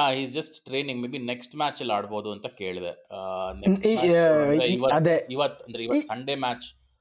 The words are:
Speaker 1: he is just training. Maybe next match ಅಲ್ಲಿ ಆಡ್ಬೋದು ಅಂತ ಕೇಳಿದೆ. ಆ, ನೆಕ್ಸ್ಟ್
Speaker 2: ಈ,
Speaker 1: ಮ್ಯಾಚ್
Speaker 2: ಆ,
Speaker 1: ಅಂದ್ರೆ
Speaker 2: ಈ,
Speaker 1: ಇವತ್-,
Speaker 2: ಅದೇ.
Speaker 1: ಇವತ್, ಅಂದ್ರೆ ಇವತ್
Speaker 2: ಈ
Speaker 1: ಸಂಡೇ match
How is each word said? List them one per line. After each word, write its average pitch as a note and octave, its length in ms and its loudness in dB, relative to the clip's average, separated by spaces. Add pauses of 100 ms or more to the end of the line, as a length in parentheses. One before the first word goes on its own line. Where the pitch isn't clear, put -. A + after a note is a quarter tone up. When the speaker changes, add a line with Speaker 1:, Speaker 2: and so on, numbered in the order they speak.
(140)
Speaker 1:
he C3+ 60 0
is C3 100 -4
just D3+ 400 -8
training. C3 340 -4
Maybe B2+ 220 -6
next B2 300 -8
match C#3+ 240 -2
ಅಲ್ಲಿ A#2+ 120 -2
ಆಡ್ಬೋದು G#2 400 -2
ಅಂತ G2+ 140 -10
ಕೇಳಿದೆ. F2+ 440 -6
ಆ, F#2+ 640 -8
ನೆಕ್ಸ್ಟ್ G3 340 0
Speaker 2:
ಈ, A3 80 2
Speaker 1:
ಮ್ಯಾಚ್ F3 160 2
Speaker 2:
ಆ, E3 320 6
Speaker 1:
ಅಂದ್ರೆ C#3+ 240 4
Speaker 2:
ಈ, A#2+ 100 2
Speaker 1:
ಇವತ್-, C3 180 4
Speaker 2:
ಅದೇ. D#3+ 360 4
Speaker 1:
ಇವತ್, C3+ 320 -2
ಅಂದ್ರೆ A#2 220 -8
ಇವತ್ A#2+ 120 2
Speaker 2:
ಈ D4 40 2
Speaker 1:
ಸಂಡೇ C3 340 -4
match B2 440 -4 (220)